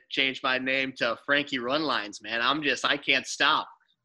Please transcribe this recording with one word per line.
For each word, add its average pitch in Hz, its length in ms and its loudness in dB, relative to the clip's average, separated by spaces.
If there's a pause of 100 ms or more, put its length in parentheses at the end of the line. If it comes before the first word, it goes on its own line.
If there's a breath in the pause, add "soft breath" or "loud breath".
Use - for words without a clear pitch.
(100)
change 135 340 0
my 131 140 2
name 131 400 -2
to 117 280 0
Frankie 143 320 0
Runlines, 120 640 -2
man. 113 200 -4
I'm 143 200 2
just, 135 220 0
I 135 120 2
can't 135 300 0
stop. 143 400 2 (380)